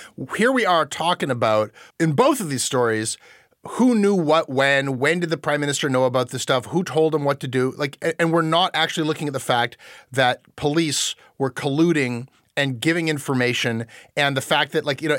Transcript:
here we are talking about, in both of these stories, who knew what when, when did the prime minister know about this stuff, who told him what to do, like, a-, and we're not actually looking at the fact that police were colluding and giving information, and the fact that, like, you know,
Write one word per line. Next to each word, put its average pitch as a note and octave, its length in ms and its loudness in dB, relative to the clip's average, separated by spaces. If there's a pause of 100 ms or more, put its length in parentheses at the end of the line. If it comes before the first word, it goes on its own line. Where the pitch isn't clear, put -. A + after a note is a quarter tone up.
(340)
here A3+ 160 2
we B3+ 140 0
are E3+ 220 2
talking E3 440 -2
about, A2 400 2 (300)
in E3 120 2
both B3+ 280 4
of F3 80 -6
these C3 160 -4
stories, A2+ 540 0 (500)
who B3 260 2
knew G3+ 200 2
what D#3+ 340 2
when, C#3 500 2
when D#3 220 0
did E3+ 80 -2
the E3 80 -2
prime D3 240 -2
minister C#3+ 300 -2
know C3 140 2
about B2+ 260 0
this C3 100 -8
stuff, C3 260 0
who F3 160 -2
told D#3+ 320 0
him D3 100 -2
what C#3+ 160 -2
to D3 60 -8
do, B2+ 300 0
like, C#3+ 240 -6
a-, E3 180 -4
and E3 140 2
we're E3+ 80 4
not E3 320 2
actually D#3 340 -2
looking D#3 200 -4
at C#3 80 -4
the C3 60 -6
fact A#2+ 360 0 (340)
that B2+ 300 2 (160)
police D3 580 -2 (220)
were C3+ 140 -2
colluding C#3 760 0 (300)
and C3+ 240 -2
giving E3 280 0
information, B2 800 0 (300)
and C#3+ 200 0
the C3+ 40 -2
fact D3 320 0
that, D#3 120 -2
like, C#3+ 160 -4
you D#3 80 -2
know, D3 100 0